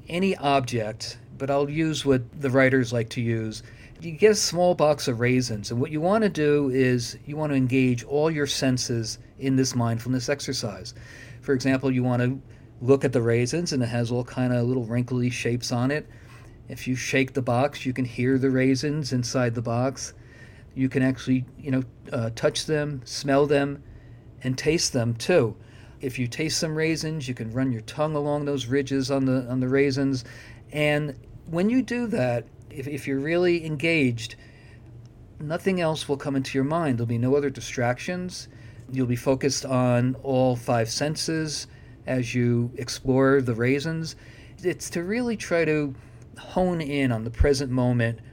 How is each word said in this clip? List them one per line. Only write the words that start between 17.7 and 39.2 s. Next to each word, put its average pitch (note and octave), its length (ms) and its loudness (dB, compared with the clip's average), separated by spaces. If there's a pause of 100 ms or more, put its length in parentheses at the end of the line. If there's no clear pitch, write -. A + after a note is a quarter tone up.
you B2+ 80 -2
can B2+ 120 -2
hear B2+ 320 0
the C3 140 2
raisins C3+ 600 2
inside B2 440 0
the A#2+ 60 -4
box. A#2+ 520 -2 (600)
You C3 120 0
can C3 140 0
actually, C3 440 0 (120)
you D3 140 -6
know, C3 120 2 (300)
uh, A2+ 220 -2
touch - 320 -2
them, D3 380 -2
smell C#3+ 420 2
them, C#3+ 360 0 (600)
and C3 140 -2
taste - 360 0
them A#2 220 2
too. B2+ 400 2 (440)
If B2+ 200 -6
you A#2+ 80 -2
taste D#3 320 -4
some D#3 160 -2
raisins, D#3 520 -2
you B2 60 -4
can A2+ 180 -8
run C3 200 0
your A2 100 -4
tongue D3+ 340 -2
along D3 300 -2
those C#3 220 -2
ridges C3+ 440 0
on C3+ 140 2
the, C3 240 2
on B2+ 100 -2
the B2+ 80 0
raisins. C3+ 560 2 (480)
And D3 440 0 (320)
when F3 220 0
you B3+ 120 2
do A#3+ 260 -2
that, B2 380 0 (240)
if, C3+ 180 -10
if D3+ 200 -6
you're C3+ 120 0
really E3+ 460 2
engaged, D3+ 720 0 (1040)
nothing F3 420 -2
else D#3 260 0
will C#3 100 0
come C#3 180 -4
into C3+ 220 -2
your C3+ 80 2
mind. D3+ 340 0
There'll A#2 80 0
be A#2 100 0
no B2+ 180 2
other C#3+ 140 2
distractions. C#3 960 -4 (440)
You'll C3 160 0
be B2 80 0
focused C3+ 500 0